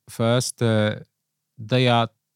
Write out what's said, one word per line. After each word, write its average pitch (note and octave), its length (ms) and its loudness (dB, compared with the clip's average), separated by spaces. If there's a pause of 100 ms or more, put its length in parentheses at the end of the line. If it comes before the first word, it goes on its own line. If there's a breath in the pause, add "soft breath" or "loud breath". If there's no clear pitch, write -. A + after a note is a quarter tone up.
(100)
first, A#2+ 500 -2
uh, G#2+ 360 0 (640)
they B2 300 0
are A#2 200 2 (280)